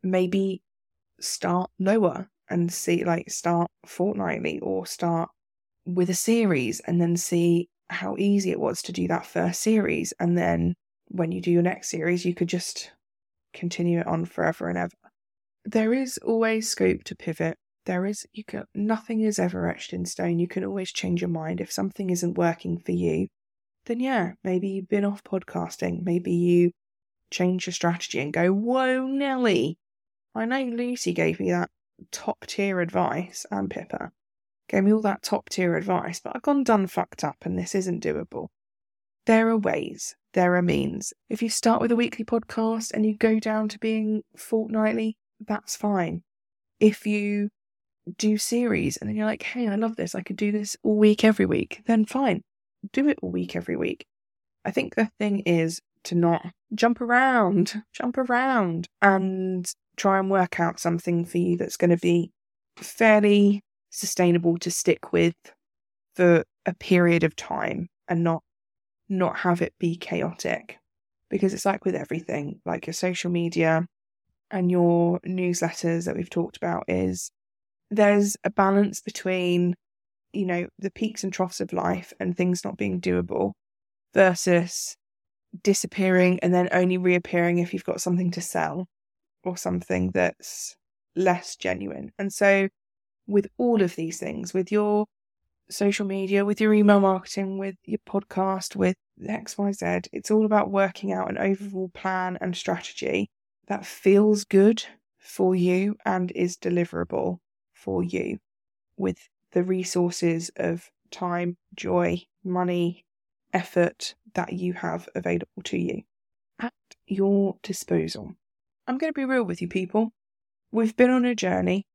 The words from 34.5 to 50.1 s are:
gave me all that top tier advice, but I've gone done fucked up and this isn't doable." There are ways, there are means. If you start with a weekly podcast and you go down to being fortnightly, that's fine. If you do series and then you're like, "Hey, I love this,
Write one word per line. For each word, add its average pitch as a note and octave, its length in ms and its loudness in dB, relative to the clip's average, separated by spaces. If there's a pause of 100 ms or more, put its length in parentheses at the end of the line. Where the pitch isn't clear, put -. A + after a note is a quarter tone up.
gave F#3+ 160 2
me G#3 80 6
all A3 80 4
that G#3 220 -2
top - 260 -4
tier F3 260 0
advice, F3 460 -2
but - 160 -10
I've A#3+ 60 -10
gone C#4 220 2
done G#3+ 220 4
fucked - 380 -6
up D3 180 -6
and F3+ 160 -4
this F3 160 -6
isn't F#3 300 -2
doable." - 440 -6 (760)
There A3 240 4
are A3+ 80 2
ways, - 600 -4 (180)
there F3+ 220 4
are F3 60 2
means. E3 520 -2 (160)
If A3 120 -4
you A#3 60 -2
start A3+ 320 2
with A#3 100 0
a A#3+ 60 2
weekly A#3 300 -2
podcast A3+ 680 -4
and G#3+ 140 0
you G#3+ 100 0
go A3 240 4
down G#3+ 300 -2
to - 80 -14
being G#3+ 440 -2 (140)
fortnightly, A3 800 -2 (240)
that's - 360 -6
fine. F3 460 -2 (560)
If G#3+ 280 4
you G#3 420 0 (680)
do G#3+ 220 2
series A3+ 580 0
and - 120 -8
then G#3+ 80 -4
you're G#3+ 100 0
like, A3 160 -2
"Hey, A#3+ 260 -4
I G3+ 80 -2
love A3+ 200 -2
this, - 180 -6